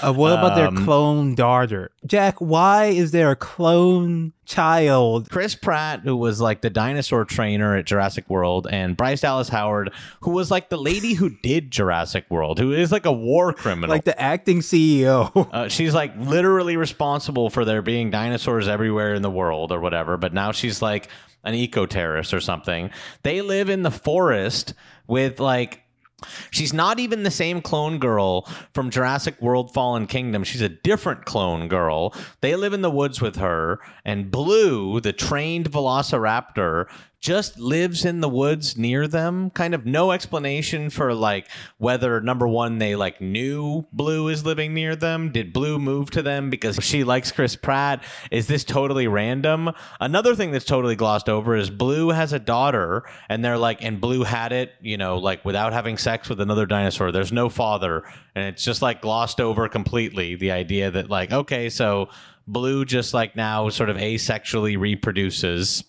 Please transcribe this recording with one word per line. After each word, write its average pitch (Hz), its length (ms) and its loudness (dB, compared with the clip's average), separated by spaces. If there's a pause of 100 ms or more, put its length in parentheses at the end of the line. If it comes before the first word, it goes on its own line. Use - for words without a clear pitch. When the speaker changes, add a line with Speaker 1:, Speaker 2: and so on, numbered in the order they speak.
Speaker 1:
Uh, 135 100 2
what 147 220 4
about 180 200 4
their - 120 6
Speaker 2:
Um, 95 180 0
Speaker 1:
clone 147 500 4
daughter? 120 560 2 (160)
Jack, 196 360 2
why 190 460 6
is 175 240 2
there 160 180 6
a 135 60 4
clone 170 1000 4 (100)
child? 139 880 4
Speaker 2:
Chris 196 240 -2
Pratt, 156 500 -2
who 131 120 -2
was, 117 220 0
like, 110 220 2
the 117 80 0
dinosaur 117 560 0
trainer 104 520 0
at 87 100 -2
Jurassic 98 420 -2
World, 90 420 0
and 92 240 -2
Bryce 131 280 0
Dallas 131 260 0
Howard, 104 420 -2 (300)
who 175 100 -2
was, 180 200 0
like, 180 180 0
the 175 80 -4
lady 196 380 0
who 170 160 2 (120)
did 135 280 0
Jurassic 87 580 0
World, 80 300 0
who 131 140 2
is, 170 200 2
like, 208 140 2
a 156 60 4
war 139 420 2
criminal. 160 340 -2
Speaker 1:
Like 156 160 2
the 165 160 0
acting 175 400 2
C 156 400 4
E 131 80 4
O. 131 260 4
<laughs> 190 200 4
Speaker 2:
Uh, 113 140 -2
she's, 160 260 0
like, 151 240 0
literally 175 580 2
responsible 143 720 0
for 120 160 0
there 110 160 2
being 113 300 0
dinosaurs 113 580 0
everywhere 104 460 0
in 101 80 -2
the 101 80 -2
world 85 420 -2
or 85 80 -2
whatever, 85 380 -2
but 87 160 -2
now 98 180 -2
she's, 110 300 -4
like, 104 260 -2 (360)
an 110 100 -4
eco-terrorist 95 800 -2
or 92 80 -2
something. 85 480 -4 (340)
They 175 200 -2
live 196 260 -2
in 190 140 0
the 165 80 0
forest 135 840 0 (340)
with, 131 340 0
like, 123 420 0 (680)
she's 143 220 -2
not 180 260 2
even 220 240 -2
the 196 80 0
same 170 300 -2
clone 156 380 -2
girl 101 500 2 (240)
from 131 180 -2
Jurassic 135 520 -2
World 123 320 0
Fallen 123 320 0
Kingdom. 120 360 -2
She's 120 200 -4
a 98 80 0
different 185 560 -2
clone 85 420 -2
girl. 85 460 0 (260)
They 147 160 2
live 196 160 0
in 202 80 -2
the 180 100 0
woods 139 300 -2
with 113 160 -2
her, 85 420 0 (280)
and 101 240 -4
Blue, 131 720 2
the 104 120 -2
trained 156 580 -4
velociraptor, 117 1160 0 (340)
just 196 380 -2
lives 165 460 0
in 175 160 0
the 156 80 0
woods 143 480 0
near 123 320 0
them. 170 400 -2
Kind 175 260 -4
of 120 120 -4
no 165 260 2
explanation 151 800 -4
for, 131 240 0
like, 107 340 0 (300)
whether, 120 420 2
number 123 260 0
one, 117 300 0
they, 104 200 0
like, 98 220 -2
knew 143 760 -4
Blue 156 340 -2
is 156 160 -4
living 156 300 -2
near 160 200 -2
them. 160 380 -2
Did 110 220 -2
Blue 147 240 -2
move 139 320 -2
to 165 100 -2
them 139 300 -2
because 113 340 -4
she 147 180 0
likes 127 300 0
Chris 131 240 0
Pratt? 139 480 0 (260)
Is 113 160 0
this 143 160 0
totally 139 460 0
random? 139 640 0 (300)
Another 208 340 2
thing 190 180 -2
that's 131 140 -4
totally 123 300 0
glossed 107 340 0
over 110 260 0
is 98 140 0
Blue 139 400 0
has 160 240 0
a 139 40 0
daughter, 117 640 0 (260)
and 110 120 -2
they're 120 140 2
like, 117 260 0
and 107 200 -6
Blue 123 220 0
had 117 280 -4
it, 127 300 -4
you 107 160 -6
know, 92 180 -2
like, 92 300 -2
without 104 260 0
having 113 240 -4
sex 113 320 -2
with 101 140 -4
another 104 240 0
dinosaur. 98 440 0
There's 92 220 -2
no 120 160 0
father. 95 560 -2 (300)
And 98 140 -4
it's - 140 -10
just, 120 200 -2
like, 123 180 -2
glossed 113 400 -2
over 113 300 0
completely, 98 640 -4
the 92 160 -2
idea 92 400 -2
that, 92 180 -4
like, 95 240 -2
okay, 127 380 -2
so 101 400 0 (360)
Blue 131 380 -2
just, 127 300 -2
like, 113 200 0
now 110 360 0
sort 107 180 -2
of 101 80 0
asexually 107 800 -2
reproduces. 92 1120 -2